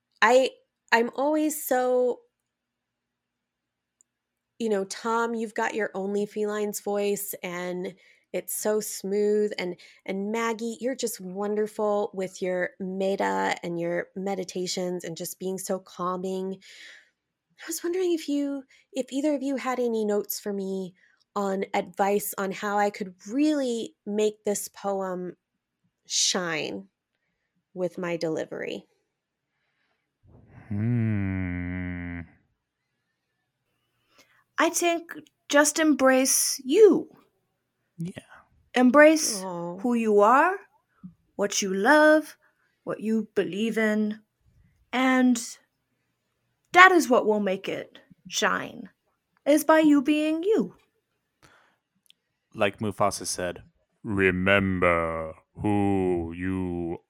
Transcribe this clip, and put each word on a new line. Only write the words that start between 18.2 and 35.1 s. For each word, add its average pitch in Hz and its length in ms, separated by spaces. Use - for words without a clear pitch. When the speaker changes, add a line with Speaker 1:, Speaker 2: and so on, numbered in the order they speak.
Speaker 1:
you, 285 340
if 254 180
either 285 240
of 254 80
you 277 140
had 240 220
any 226 260
notes 208 340
for 208 140
me 190 400
on 196 380
advice 202 640
on 196 140
how 208 260
I 208 120
could 202 240
really 262 680
make 214 380
this 202 240
poem 190 680
shine 180 840
with 180 240
my 175 200
delivery. 160 680
Speaker 2:
Hmm. 92 1500
Speaker 3:
I 311 120
think 339 420